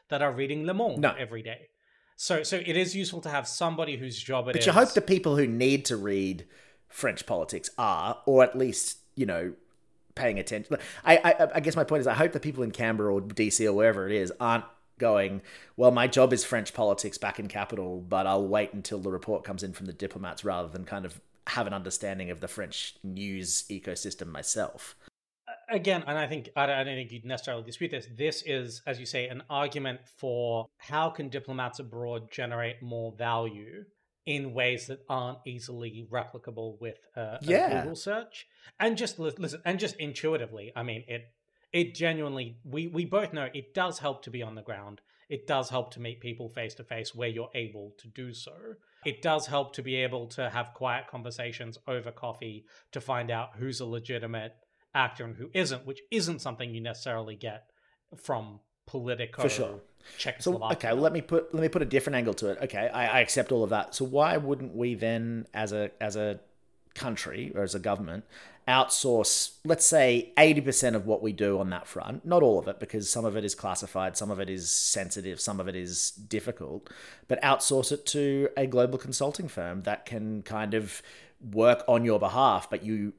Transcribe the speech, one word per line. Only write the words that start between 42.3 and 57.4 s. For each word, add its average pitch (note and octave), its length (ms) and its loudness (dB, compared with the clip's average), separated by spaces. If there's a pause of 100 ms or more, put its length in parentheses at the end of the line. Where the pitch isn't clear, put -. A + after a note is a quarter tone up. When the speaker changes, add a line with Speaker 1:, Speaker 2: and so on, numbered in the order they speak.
Speaker 1:
we, D#3 240 -6
we E3+ 180 -4
both E3+ 280 0
know C#3+ 200 -4
it C#3 200 -12
does F3+ 260 -2
help C#3 240 -4
to B2+ 60 -16
be A#2+ 140 -10
on A2 120 -12
the A2 60 -14
ground. G2+ 400 -12 (280)
It D3 180 -10
does C3 220 -2
help B2 220 -4
to A#2+ 100 -14
meet A#2 180 -10
people A#2 300 -10
face A2+ 260 -10
to B2 80 -16
face A2+ 320 -10
where A#2 140 -4
you're A2+ 260 -8
able G#2 440 -10
to - 80 -20
do B2 260 -14
so. C#3 200 -16 (520)
It D3 160 -6
does D#3 260 2
help C#3 280 -2
to C#3+ 60 -8
be C3 140 -4
able B2 320 -2
to B2 220 -6
have A#2 240 -6
quiet B2+ 340 -4
conversations A#2+ 720 -10 (100)
over A#2+ 240 -4
coffee A2 540 -10 (260)
to C#3+ 100 -8
find A#2+ 300 -2
out A#2 260 -4
who's B2 220 -6
a B2+ 60 -8
legitimate A2+ 680 -6 (420)
actor B2+ 300 0
and A2+ 100 -10
who A#2+ 200 -12
isn't, C3+ 320 0
which C3+ 140 -10 (100)
isn't E3+ 280 0
something A#2+ 320 -8
you A2+ 80 -8
necessarily A2+ 560 -6
get G#2+ 360 -12 (440)